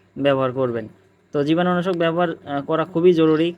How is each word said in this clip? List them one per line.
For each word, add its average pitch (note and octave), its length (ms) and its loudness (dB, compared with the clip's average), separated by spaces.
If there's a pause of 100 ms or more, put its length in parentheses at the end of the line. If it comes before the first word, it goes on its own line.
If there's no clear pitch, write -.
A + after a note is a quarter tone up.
(160)
ব্যবহার C3+ 360 0
করবেন। A#2+ 340 -4 (480)
তো D3+ 100 -2
জীবাণুনাশক F3 520 0
ব্যবহার, E3+ 340 0
আহ, C#3+ 320 -8
করা D#3+ 220 -2
খুবই F3+ 280 2
জরুরি, D#3+ 460 2